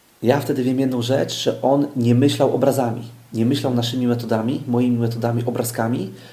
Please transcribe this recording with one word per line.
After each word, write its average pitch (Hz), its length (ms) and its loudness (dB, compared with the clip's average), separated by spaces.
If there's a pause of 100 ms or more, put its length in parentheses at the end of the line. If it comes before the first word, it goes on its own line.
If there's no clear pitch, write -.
(220)
Ja 127 180 4
wtedy 139 220 -2
wiem 127 180 0
jedną 127 220 0
rzecz, 131 400 0
że - 200 -2
on 143 240 2 (100)
nie 120 180 4
myślał 139 400 4
obrazami. 123 480 0 (300)
Nie 113 140 0
myślał 135 280 0
naszymi 123 320 -2
metodami, 117 600 -2
moimi 120 300 2
metodami, 117 480 -2
obrazkami, 120 640 -4 (200)